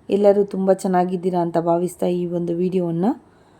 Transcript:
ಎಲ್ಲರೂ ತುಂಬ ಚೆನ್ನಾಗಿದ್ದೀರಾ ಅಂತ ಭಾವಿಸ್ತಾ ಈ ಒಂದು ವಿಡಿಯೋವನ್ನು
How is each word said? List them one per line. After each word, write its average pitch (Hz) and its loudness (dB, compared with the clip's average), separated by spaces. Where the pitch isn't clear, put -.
ಎಲ್ಲರೂ 202 4
ತುಂಬ 190 0
ಚೆನ್ನಾಗಿದ್ದೀರಾ 180 -2
ಅಂತ 170 -2
ಭಾವಿಸ್ತಾ 170 -2
ಈ 180 -2
ಒಂದು 170 -4
ವಿಡಿಯೋವನ್ನು 180 -2